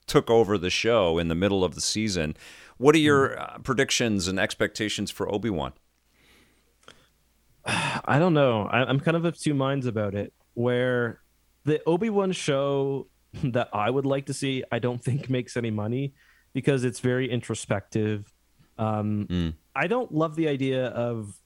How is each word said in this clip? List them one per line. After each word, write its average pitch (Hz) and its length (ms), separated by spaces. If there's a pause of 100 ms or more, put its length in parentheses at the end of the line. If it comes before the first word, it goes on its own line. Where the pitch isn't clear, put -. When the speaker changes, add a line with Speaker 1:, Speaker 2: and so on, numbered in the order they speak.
Speaker 1:
took - 220
over 107 280
the 87 120
show 98 500
in 85 80
the 82 80
middle 95 300
of 76 100
the 76 60
season. 90 560 (400)
What 151 180
are 160 40
your, 143 320
Speaker 2:
Mm. 120 80 (160)
Speaker 1:
uh, - 40
predictions 113 720
and 95 100
expectations 104 720
for 87 180
Obi-Wan? 95 480
Speaker 2:
<sighs> - 1900
I 143 540
don't 175 140
know. 123 300
I, 120 200
I'm 127 160
kind 165 180
of 165 80
of 160 120
two 151 160
minds 135 320
about 104 300
it, - 180 (200)
where 123 680 (460)
the 151 200
Obi-Wan 196 460
show 139 760 (180)
<laughs> - 180
that 120 300
I 104 160
would 135 160
like 139 220
to 139 60
see, 135 380
I 120 80
don't 123 240
think 127 260
makes 127 280
any 113 140
money 117 420 (400)
because 135 300
it's 127 160
very 127 300
introspective. 107 1000 (460)
Um, 107 520
Speaker 1:
Mm. 85 240 (220)
Speaker 2:
I 147 120
don't 233 260
love 156 220
the 160 140
idea 131 400
of, 113 440 (120)